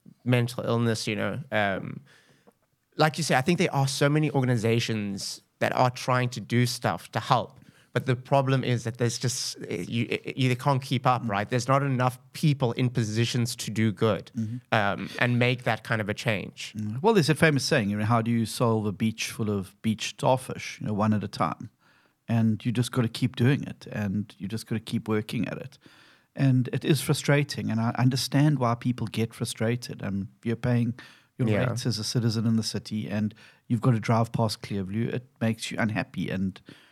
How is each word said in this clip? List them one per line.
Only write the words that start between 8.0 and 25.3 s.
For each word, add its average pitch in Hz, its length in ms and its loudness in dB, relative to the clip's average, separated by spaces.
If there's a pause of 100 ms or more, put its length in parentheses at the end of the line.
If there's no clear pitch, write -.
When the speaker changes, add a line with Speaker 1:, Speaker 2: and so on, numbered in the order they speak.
Speaker 1:
the 131 100 2
problem 135 480 2
is 120 220 0
that 120 140 -6
there's 120 200 0
just, - 380 -4 (100)
eh, 90 180 -6
you, 117 240 -2
eh, - 280 -4
you, 131 100 2
they 127 80 2
can't 135 260 0
keep 131 240 -2
up, 123 200 2
Speaker 2:
Mm. 117 40 -2
Speaker 1:
right? 101 200 -2
There's 123 180 0
not 135 160 4
enough 127 340 0 (140)
people 139 420 2
in 127 160 0
positions 117 680 0
to - 120 -8
do 110 220 2
good, 104 460 0
Speaker 2:
Mm-hmm. 113 200 -4 (140)
Speaker 1:
um, 101 380 0 (100)
and 123 180 2
make 123 260 2
that 113 200 -2
kind 113 160 -2
of 104 80 -2
a 104 60 -2
change. - 640 -6
Speaker 2:
Mm. 107 240 -6
Well, 220 120 4
there's 151 160 6
a 151 60 4
famous 151 300 4
saying, 113 240 2
you 104 80 -2
know, 107 80 -2
"How 117 160 4
do 113 100 -2
you 117 140 2
solve 110 400 0
a 104 80 -2
beach 110 380 -4
full 107 180 -4
of 98 320 -4
beached - 380 -2
starfish?" - 600 -2
You - 80 -6
know, 107 60 -2
one 107 200 2
at 101 80 0
a 104 60 -6
time. - 420 -4 (600)
And 113 360 2
you 123 60 0
just 117 220 0
gotta 117 160 2
keep - 260 -2
doing 123 280 2
it, - 280 -12
and 101 460 -4
you 101 100 -10
just 110 200 -8
gotta 110 120 -4
keep 110 300 -4
working 107 400 -2